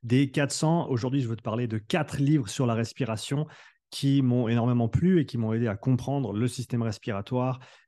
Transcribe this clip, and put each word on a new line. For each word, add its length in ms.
des 280
quatre 220
cents. 380
Aujourd'hui, 320
je 60
veux 80
te 60
parler 240
de 120
quatre 400
livres 280
sur 200
la 80
respiration 720
qui 320
m'ont 280
énormément 380
plu 320
et 60
qui 140
m'ont 160
aidé 120
à 100
comprendre 580
le 120
système 360
respiratoire 760